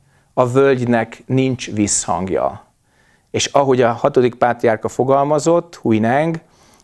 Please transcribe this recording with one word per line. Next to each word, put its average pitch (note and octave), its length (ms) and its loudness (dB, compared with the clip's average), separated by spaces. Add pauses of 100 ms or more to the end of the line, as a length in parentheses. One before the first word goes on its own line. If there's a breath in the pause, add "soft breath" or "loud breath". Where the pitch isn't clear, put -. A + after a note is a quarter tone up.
(340)
a B2+ 140 0
völgynek A#2+ 800 0
nincs C3 460 -2
visszhangja. F2 920 -4 (640)
És - 140 -2
ahogy C3+ 360 2
a A#2 100 4
hatodik B2 440 0
pátriárka A#2 520 0
fogalmazott, C#3+ 880 0
Hui A2+ 240 0
Neng, D3+ 420 0 (420 soft breath)